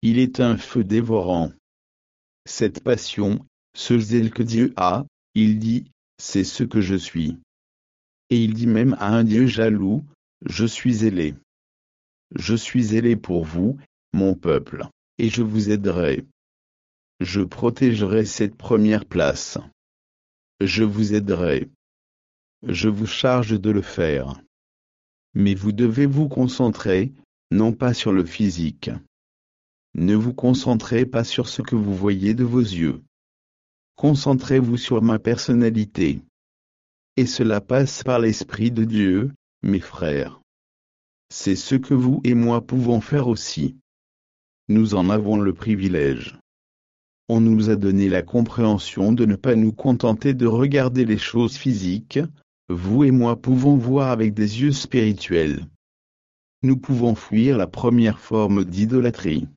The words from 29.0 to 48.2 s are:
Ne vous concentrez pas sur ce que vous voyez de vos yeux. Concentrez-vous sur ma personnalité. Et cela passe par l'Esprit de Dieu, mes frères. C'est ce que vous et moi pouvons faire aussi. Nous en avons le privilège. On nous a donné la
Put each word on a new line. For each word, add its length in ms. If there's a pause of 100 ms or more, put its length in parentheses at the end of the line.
Ne 200
vous 180
concentrez 720
pas 200
sur 260
ce 100
que 160
vous 180
voyez 380
de 120
vos 160
yeux. 420 (920)
Concentrez-vous 840
sur 240
ma 160
personnalité. 1040 (960)
Et 80
cela 340
passe 420
par 160
l'Esprit 520
de 140
Dieu, 480 (300)
mes 180
frères. 600 (880)
C'est 280
ce 180
que 200
vous 300
et 100
moi 260
pouvons 400
faire 260
aussi. 500 (920)
Nous 260
en 140
avons 300
le 160
privilège. 840 (880)
On 120
nous 300
a 60
donné 340
la 120